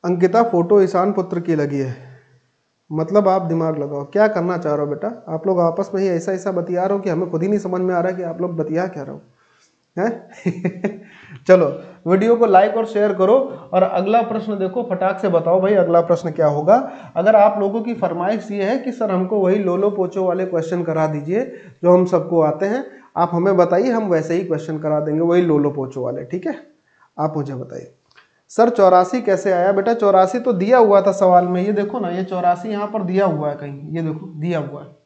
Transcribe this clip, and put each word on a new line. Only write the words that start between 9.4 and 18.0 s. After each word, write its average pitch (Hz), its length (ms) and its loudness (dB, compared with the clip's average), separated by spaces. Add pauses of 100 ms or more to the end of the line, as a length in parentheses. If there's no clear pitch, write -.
हैं? - 1040 -6 (120)
<laughs> - 340 -16
चलो, 180 200 6 (400)
वीडियो 196 300 2
को 226 100 2
like 202 300 6
और 220 100 -2
share 208 260 0
करो। 185 220 2 (380)
और 185 100 4
अगला 190 400 0
प्रश्न 214 360 -6
देखो, 190 260 -4
फटाक 190 360 -4
से 202 80 -2
बताओ 170 320 2
भाई, 202 140 2
अगला 170 260 4
प्रश्न 170 300 -2
क्या 156 180 0
होगा? 151 280 4 (400)
अगर 202 200 4
आप 208 240 6
लोगों 202 220 -2
की 233 120 -6
फरमाइश 185 560 -4